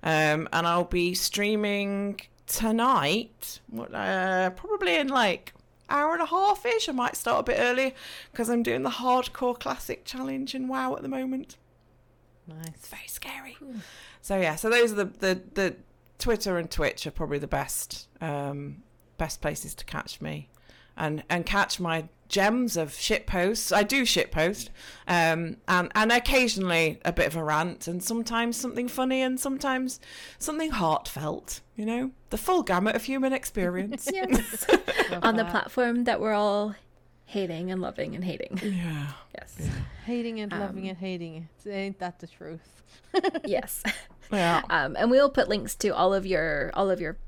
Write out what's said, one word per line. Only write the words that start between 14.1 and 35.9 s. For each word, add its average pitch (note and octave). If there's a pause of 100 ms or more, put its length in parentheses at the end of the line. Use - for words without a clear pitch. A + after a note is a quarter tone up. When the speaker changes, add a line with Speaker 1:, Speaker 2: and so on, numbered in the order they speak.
Speaker 1:
So, -
yeah, E3
so A3
those A#3
are G#3
the, G3+
the, F#3 (120)
the F#3+ (420)
Twitter G#3
and E3
Twitch -
are D3+
probably C#3+
the D3
best, - (120)
um, C#3+ (340)
best B2+
places -
to -
catch -
me - (480)
and, D#3
and E3+
catch F#3+
my E3 (200)
gems G#3+
of D#3
shit -
posts. G3
I G#3
do C4
shit -
post, - (360)
um, E3 (100)
and, F3+
and A3
occasionally F#3+
a -
bit -
of D#3+
a E3
rant, D#3
and F3
sometimes A#3
something B3
funny, C4
and B3+
sometimes C4 (380)
something D#4
heartfelt, D#3 (160)
you G#3+
know? B3 (200)
The A3
full F4+
gamut G3+
of A3+
human C4
experience. G3
Speaker 3:
<laughs> -
Yes. F#4 (440)
Speaker 2:
Love F3
Speaker 3:
On A3+
the A3+
Speaker 2:
that. A3+
Speaker 3:
platform A#3+